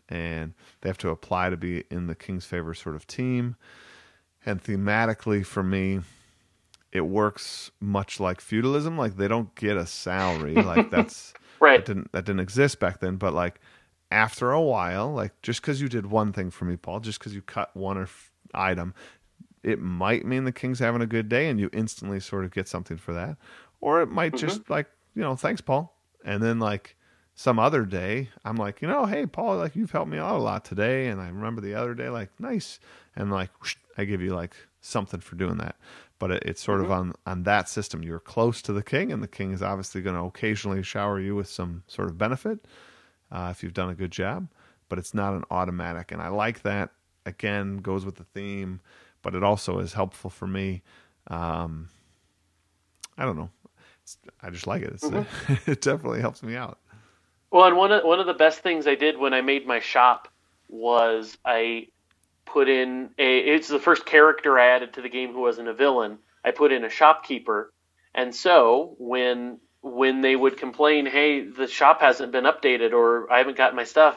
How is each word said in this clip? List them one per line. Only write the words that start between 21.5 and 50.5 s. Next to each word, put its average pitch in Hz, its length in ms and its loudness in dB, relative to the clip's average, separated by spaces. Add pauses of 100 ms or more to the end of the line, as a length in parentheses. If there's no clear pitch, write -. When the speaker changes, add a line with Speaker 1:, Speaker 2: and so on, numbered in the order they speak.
Speaker 1:
you 101 140 -2
instantly 101 480 -6
sort 95 240 -6
of 92 60 -8
get 92 180 -6
something 87 300 -8
for 85 160 -10
that. 90 240 -8 (420)
Or - 220 2
it 277 80 -2
might 165 240 -2
Speaker 2:
Mm-hmm. - 20 -6
Speaker 1:
just, 208 320 -6
like, 147 220 -4 (240)
you 220 80 -6
know, 135 140 -4
"Thanks, 156 260 -4
Paul." 147 340 -2 (280)
And 101 180 -4
then, 117 160 0
like, 104 380 -4 (380)
some 120 240 0
other 127 280 2
day, 98 420 -6 (160)
I'm 110 120 -6
like, 101 260 -6
you 151 60 -6
know, 262 180 -2
"Hey, 254 200 -4
Paul, 196 300 -4
like, 165 200 -6
you've 202 160 -4
helped 156 180 -4
me 156 80 -6
out 180 180 -4
a - 60 -2
lot 104 240 -4
today. 123 420 -2
And 101 120 -6
I 90 80 -10
remember 107 340 -8
the 101 120 -8
other 120 200 -6
day, 123 160 -8
like, 113 280 -8
nice." 233 400 -8 (380)
And, 101 140 -4
like, 95 200 -4 (100)
whoosh, - 160 -10 (200)
I 98 80 -4
give 98 160 -4
you, 92 140 -4
like, 87 220 -8 (240)
something 95 400 -8
for - 160 -18
doing 87 220 -4
that. 80 180 -10 (420)
But 92 140 -4
it, - 120 -4
it's - 180 -8
sort 101 180 0
of 92 100 -2
Speaker 2:
Mm-hmm. - 20 -2
Speaker 1:
on, 90 220 -4 (120)
on 92 180 -6
that 101 240 2
system. 85 340 -8
You're 82 180 -10
close 117 420 -2
to - 100 -6
the 101 100 -2
king, 196 300 -4
and 113 100 -6
the 104 60 -10
king 95 240 -8
is 95 100 -6
obviously 95 400 -6
gonna 90 220 -4
occasionally 98 580 -4
shower 101 380 -4
you 98 160 -6
with 101 120 -6
some 87 380 -10
sort 95 220 -6
of 85 100 -10
benefit, 131 480 -4 (640)
uh, 90 200 -8
if 92 120 -12
you've 87 120 -10
done 92 160 -4
a 90 40 -8
good 87 180 -8
job. 151 360 -6 (400)
But 90 100 -6
it's - 160 -10
not 101 200 -2
an 87 160 -6
automatic. 87 600 -6
And 82 100 -10
I 85 60 -8
like 104 340 -4
that. 101 280 -4 (360)
Again, 98 520 -6
goes 95 260 -6
with 95 120 -12
the 87 80 -20
theme, 98 560 -12 (420)
but 92 140 -6
it 92 80 -4
also 98 340 0
is 90 140 -6
helpful 95 380 -6
for - 180 -12
me. 95 340 -6 (460)